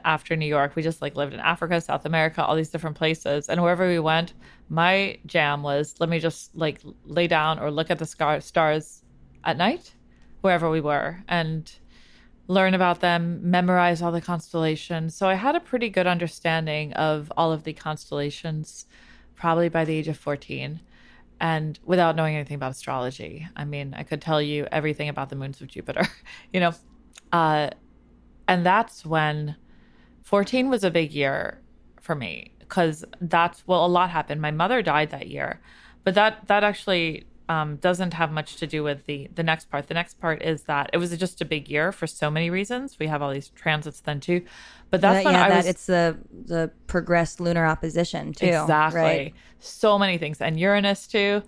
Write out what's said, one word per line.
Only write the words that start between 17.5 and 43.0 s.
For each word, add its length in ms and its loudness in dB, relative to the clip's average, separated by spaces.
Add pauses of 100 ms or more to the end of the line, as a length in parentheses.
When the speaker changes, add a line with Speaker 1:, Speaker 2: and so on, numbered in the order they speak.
Speaker 1:
of 120 -2
the 100 -8
constellations 1120 -8 (500)
probably 320 2
by 160 0
the 120 -2
age 120 -4
of 80 -4
fourteen, 640 -8 (640)
and 420 0
without 320 2
knowing 200 0
anything 180 -6
about 180 -6
astrology. 840 -8
I 100 -8
mean, 320 -8
I 60 -10
could 180 -8
tell 220 0
you 280 -4
everything 380 -2
about 200 -6
the 60 -10
moons 240 -10
of 100 -16
Jupiter, 380 -2 (220)
<laughs> 240 -14
you 60 0
know? 140 2 (600)
Uh, 380 2 (760)
and 160 4
that's 400 2
when, 520 -2 (640)
fourteen 480 0
was 140 0
a 80 2
big 220 0
year 480 -2 (380)
for 140 -6
me, 400 -8 (140)
'cause 360 0 (180)
that's, 460 0
well, 160 4
a 40 4
lot 240 2
happened. 280 -4
My 120 -2
mother 320 0
died 260 2
that 200 -10
year, 320 -8 (420)
but 100 2
that, 340 2
that 160 4
actually, 600 -2 (220)
um, 280 -2
doesn't 400 0
have 160 0
much 240 -6
to 100 -8
do 180 -4
with 220 -4
the, 300 -8
the 80 -4
next 260 -2
part. 180 -4
The 60 -6
next 260 -4
part 220 -2
is 220 -2
that 300 -2
it 40 2
was 180 -2
just 260 -4
a 40 -6
big 240 -4
year 220 0
for 160 -6
so 240 -4
many 180 0
reasons. 480 -4
We 80 -4